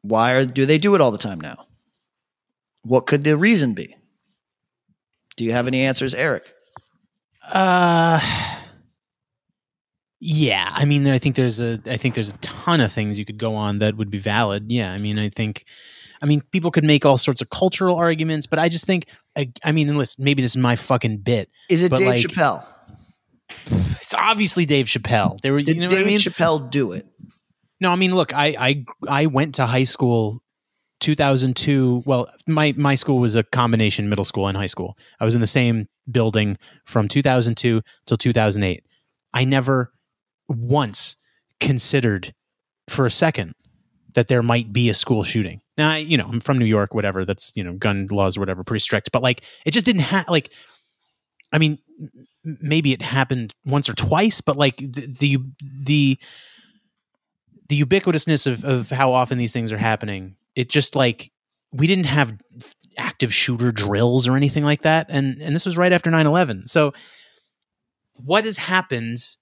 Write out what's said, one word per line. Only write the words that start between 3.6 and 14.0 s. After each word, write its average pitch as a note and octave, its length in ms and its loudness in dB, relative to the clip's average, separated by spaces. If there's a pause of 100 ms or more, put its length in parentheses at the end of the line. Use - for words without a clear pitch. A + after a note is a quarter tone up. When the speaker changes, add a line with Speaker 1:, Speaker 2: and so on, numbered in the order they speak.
Speaker 1:
be? - 220 -12 (1400)
Do A#2 80 -6
you A2+ 80 0
have A#2+ 140 0
any C3 160 0
answers, C3+ 320 -2
Eric? C3+ 300 -2 (1040)
Speaker 2:
Uh, F3 680 4 (2000)
yeah. C3 520 0
I D3 120 0
mean, C#3+ 240 2
I C3+ 100 2
think C3 180 0
there's A#2+ 240 0
a, A#2 260 -4
I A#2+ 100 -6
think A#2+ 180 -4
there's G#2+ 160 -4
a G2+ 80 -16
ton - 420 -2
of A2 120 2
things G#2 260 -4
you G#2 60 -8
could G#2 140 -14
go A2 180 -4
on G#2 220 -2
that G#2+ 180 0
would G#2+ 140 -6